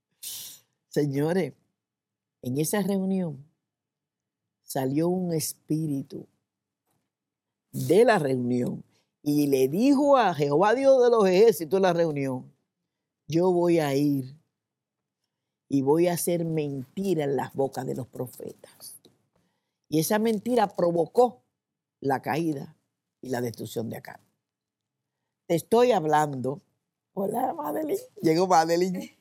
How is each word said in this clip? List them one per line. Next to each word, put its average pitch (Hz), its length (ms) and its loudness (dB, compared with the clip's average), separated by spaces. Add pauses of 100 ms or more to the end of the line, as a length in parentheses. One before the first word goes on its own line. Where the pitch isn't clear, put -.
(880)
Señores, 147 640 -2 (880)
en 127 160 -6
esa 160 240 -2
reunión 190 640 -4 (1160)
salió 143 460 -2
un 180 240 -2
espíritu 151 920 -6 (1400)
de 139 340 4
la 220 120 4
reunión 123 680 -2 (380)
y 147 260 0
le 135 200 4
dijo 269 500 4
a 208 160 2
Jehová 151 400 2
Dios 269 300 4
de 240 60 4
los 220 180 4
ejércitos 185 500 4
en 190 60 4
la 180 100 4
reunión, 139 580 -2 (760)
"Yo 175 240 2
voy 175 280 2
a 143 140 0
ir 139 440 0 (1300)
y 139 120 0
voy 156 260 2
a 175 60 0
hacer 170 320 -2
mentira 156 800 -4
en 139 100 -2
las 127 180 -6
bocas 135 320 -4
de 135 100 -6
los 131 120 -10
profetas". - 960 -16 (920)
Y 151 80 2
esa 214 200 0
mentira 220 500 0
provocó 175 760 0 (560)
la 135 220 -2
caída 156 560 -6 (440)
y 131 60 -16
la 127 140 -4
destrucción 113 480 -8
de 110 80 -10
Acab. - 240 -18 (1300)
Te 175 80 0
estoy 240 360 4
hablando. 151 680 0 (520)
Hola, 233 400 -4
Madeline. 311 460 -6 (220)
Llegó 165 260 0
Madeline. 175 720 0